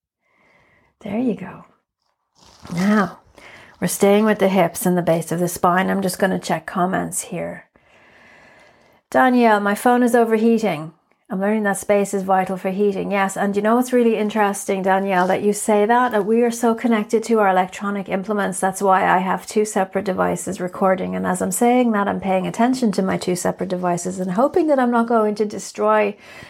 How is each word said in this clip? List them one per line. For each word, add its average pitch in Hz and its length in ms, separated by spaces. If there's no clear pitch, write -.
There 202 180
you 247 160
go. 175 300
Now, 196 460
we're 175 60
staying 202 380
with 214 160
the 196 80
hips 185 360
and 180 140
the 175 40
base 165 280
of 170 80
the 175 100
spine. 185 420
I'm 190 120
just 185 160
gonna 185 220
check 170 260
comments 175 560
here. 170 440
Danielle, 247 500
"My 202 160
phone 247 260
is 240 140
overheating. 220 760
I'm 190 80
learning 214 220
that 196 140
space 202 360
is 196 120
vital 190 320
for 190 140
heating." 190 420
Yes, 196 240
and 196 180
you 202 80
know 220 140
what's 247 160
really 233 240
interesting, 202 640
Danielle, 190 460
that 190 140
you 208 100
say 208 340
that, 240 240
that 208 160
we 226 160
are 240 80
so 233 240
connected 226 480
to 226 160
our 202 100
electronic 190 600
implements. 190 500
That's 190 240
why 190 260
I 175 100
have 185 280
two 214 180
separate 196 400
devices 180 560
recording. 185 540
And 185 100
as 185 160
I'm 190 120
saying 240 400
that, 202 160
I'm 190 100
paying 185 300
attention 240 440
to 190 100
my 185 140
two 180 200
separate 175 340
devices 180 480
and 185 140
hoping 285 340
that 277 140
I'm 247 100
not 233 160
going 214 300
to 214 100
destroy 208 720